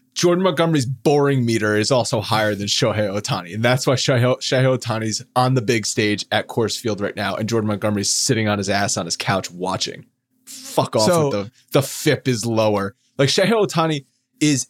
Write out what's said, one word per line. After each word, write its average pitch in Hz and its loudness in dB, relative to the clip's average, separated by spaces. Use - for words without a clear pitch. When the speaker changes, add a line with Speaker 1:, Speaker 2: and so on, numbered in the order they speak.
Speaker 1:
Jordan 180 2
Montgomery's 165 2
boring 139 2
meter 107 2
is 107 2
also 117 0
higher 107 0
than 101 -6
Shohei 104 0
Ohtani. 98 -6
And 113 -4
that's 127 2
why 139 2
Shohei, 127 2
Shohei 131 2
Ohtani's 110 -4
on 127 4
the 127 2
big 113 0
stage 104 0
at 110 -2
Coors 110 -2
Field 104 -4
right 98 -4
now, 98 -4
and 110 -4
Jordan 110 0
Montgomery's 104 -2
sitting 110 0
on 104 0
his 95 -4
ass 98 0
on 95 -4
his 85 -6
couch 98 -2
watching. 92 -6
Fuck - -4
off 110 4
Speaker 2:
So 160 4
Speaker 1:
with 131 -2
the, 101 -6
the 139 2
fip - -2
is 117 0
lower. 107 0
Like, 139 4
Shohei 190 2
Ohtani 165 0
is 147 2